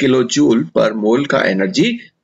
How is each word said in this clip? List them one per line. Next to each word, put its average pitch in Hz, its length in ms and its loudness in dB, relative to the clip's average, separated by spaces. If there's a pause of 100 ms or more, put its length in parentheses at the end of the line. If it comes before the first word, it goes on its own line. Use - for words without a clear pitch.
kilojoule 131 600 2 (140)
per 110 140 0 (120)
mole 123 240 0
का 135 140 0
एनर्जी 98 560 0 (240)